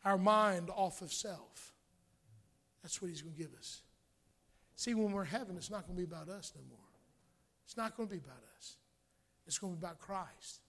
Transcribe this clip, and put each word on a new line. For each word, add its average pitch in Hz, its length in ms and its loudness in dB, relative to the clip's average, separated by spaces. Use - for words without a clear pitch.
our 196 140 8
mind 196 560 8
off 190 260 2
of 175 120 -6
self. - 600 -6
That's - 180 -4
what 185 80 -2
He's 151 140 -6
gonna 156 140 -10
give 151 200 -8
us. - 260 -12
See, 240 200 0
when 214 180 4
we're 196 100 0
in 160 60 -2
heaven, 190 280 -2
it's 160 140 -6
not 202 160 -4
gonna 180 100 -6
be 180 60 0
about 160 260 -6
us 190 280 -10
no 135 120 -16
more. 120 100 -18
It's - 120 -14
not 226 200 -2
gonna 220 120 -2
be 190 80 -4
about 131 260 -12
us. - 220 -16
It's 160 120 -2
gonna 185 160 -4
be 165 40 -4
about 170 220 -8
Christ. - 680 -8